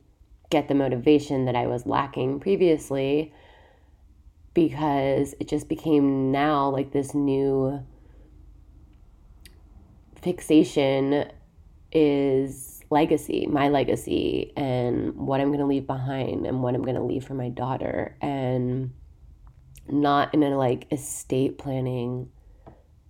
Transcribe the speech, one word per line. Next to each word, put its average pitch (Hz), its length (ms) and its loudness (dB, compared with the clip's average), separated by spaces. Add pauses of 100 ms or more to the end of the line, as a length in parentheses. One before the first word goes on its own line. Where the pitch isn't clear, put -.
(480)
get 143 200 2
the 143 60 2
motivation 135 720 2
that 123 100 0
I 120 120 0
was 120 180 -2
lacking 135 560 -2
previously, 156 960 0 (1200)
because 139 840 0
it 147 80 -6
just 147 220 -4
became 139 640 2
now, 143 360 2
like, 135 220 -2
this 139 240 -2
new 139 640 0 (2500)
fixation 147 1080 2 (640)
is 139 960 0
legacy, 151 560 2
my 143 220 2
legacy, - 880 0
and 123 580 -2
what 135 260 -2
I'm 139 120 2
gonna 143 120 0
leave 139 220 0
behind 135 580 -4
and 131 160 -2
what 123 140 0
I'm 117 80 -2
gonna 123 240 -2
leave - 160 -4
for 135 120 -10
my 123 160 -6
daughter, - 720 -6
and 127 680 -2 (960)
not 143 480 2
in 156 80 6
a, 139 140 2
like, 127 340 0
estate - 640 -2
planning, 127 720 -4 (800)